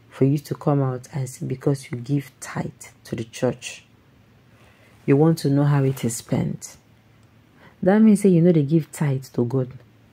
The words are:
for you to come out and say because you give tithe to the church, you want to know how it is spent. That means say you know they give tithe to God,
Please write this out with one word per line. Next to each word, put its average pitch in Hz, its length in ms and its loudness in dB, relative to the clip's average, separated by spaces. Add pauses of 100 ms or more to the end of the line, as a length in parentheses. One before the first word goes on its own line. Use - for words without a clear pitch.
for - 160 -2
you 139 140 2
to - 140 -12
come 143 280 0
out 127 320 -4
and 131 160 -6
say - 160 -12
because 135 440 -4
you 127 80 -8
give 135 320 -6 (120)
tithe - 300 -10 (340)
to - 100 -10
the 113 80 -8
church, - 640 -6 (1200)
you 139 100 4
want 160 220 4
to 143 120 -2
know 139 140 2
how 143 220 2
it 135 180 -4
is 117 140 -4
spent. - 580 -6 (1040)
That 196 200 4
means 214 180 6
say 202 100 4
you 170 120 6
know 175 100 6
they 160 120 2
give 151 280 0
tithe 135 400 -4
to 123 140 -2
God, 127 240 -4 (440)